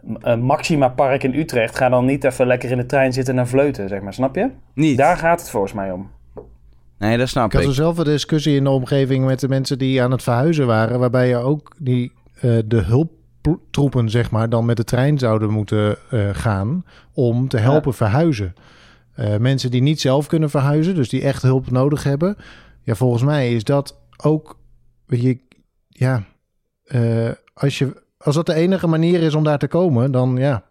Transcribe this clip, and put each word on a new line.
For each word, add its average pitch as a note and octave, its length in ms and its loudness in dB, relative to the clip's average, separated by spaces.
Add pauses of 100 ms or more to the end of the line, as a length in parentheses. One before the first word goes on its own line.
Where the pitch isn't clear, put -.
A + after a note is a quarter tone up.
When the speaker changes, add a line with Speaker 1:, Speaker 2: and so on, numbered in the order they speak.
Speaker 1:
m-, A2+ 140 -12
eh, A#2+ 220 0
Maxima C#3 520 0
Park C3 340 0
in C3 120 -2
Utrecht, C3 420 -2
ga C3 120 0
dan B2 160 2
niet C3+ 180 -2
even B2+ 240 0
lekker B2 240 -2
in B2+ 60 -2
de B2 80 -4
trein C3+ 280 0
zitten B2+ 260 -2
en A#2+ 80 0
vleuten, C3+ 420 0
zeg G2 120 -6
maar. G2 120 -10
Snap C3 220 -4
je? G#3+ 140 -2 (240)
Speaker 2:
Niet. C#3+ 240 2
Speaker 1:
Daar D#3 200 4
gaat E3+ 220 2
het - 100 -16
volgens G2 240 -4
mij G2 180 -6
om. F#2+ 180 -10 (920)
Speaker 2:
Nee, A2 180 0
dat B2 100 0
snap B2 180 0
Speaker 3:
Ik G#2+ 80 -2
had F#2+ 80 2
Speaker 2:
ik. A2 60 2
Speaker 3:
er C#3 60 0
zelf D#3+ 240 0
een E3+ 60 -2
discussie D3 520 0
in C#3 80 2
de C#3 60 2
omgeving C3+ 560 0
met C3 140 0
de C#3 80 -2
mensen C3+ 300 -2
die C3 240 0
aan B2 100 0
het B2+ 120 -2
verhuizen C3+ 440 2
waren, A2+ 320 2
waarbij B2+ 280 2
je B2 100 2
ook C3+ 400 -2
die, B2+ 340 -2 (300)
eh, A#2 240 4
de A2 160 2
hulptroepen, C3 1300 -2
zeg A2+ 220 0
maar, A2+ 180 0
dan A#2 160 0
met A#2 120 2
de A#2 60 -2
trein C3+ 340 0
zouden A2 340 0
moeten, G#2+ 460 0 (140)
eh, G2+ 200 0
gaan G#2+ 540 -2 (280)
om B2 340 0
te C3 100 -2
Speaker 1:
Ja. G#2+ 60 2
Speaker 3:
helpen D3 300 2
verhuizen. G#2+ 600 0 (600)
Eh, G#2+ 220 -2
mensen B2+ 340 0
die B2 100 2
niet D3 200 0
zelf C#3 260 0
kunnen D#3 220 0
verhuizen, D3+ 460 0
dus C3+ 140 0
die C3 140 -2
echt C#3 180 -2
hulp C3 300 0
nodig C3+ 320 0
hebben. D3+ 340 -2 (460)
Ja, A#2 120 -2
volgens B2 280 0
mij C#3 300 0
is A#2 100 -2
dat C#3+ 360 -2 (240)
ook, D#3 340 -2 (480)
weet A#2+ 160 -2
je, B2+ 180 0 (500)
ja, B2+ 340 -2 (600)
eh, A#2 460 -2 (240)
als - 240 -2
je, C3+ 240 -4 (160)
als C#3+ 180 -2
dat D#3+ 100 0
de E3+ 80 -2
enige F3 340 2
manier E3 340 2
is D#3 140 0
om D3+ 80 2
daar D3+ 140 0
te C#3 100 -2
komen, C#3+ 440 2
dan B2+ 260 0
ja. C3 340 0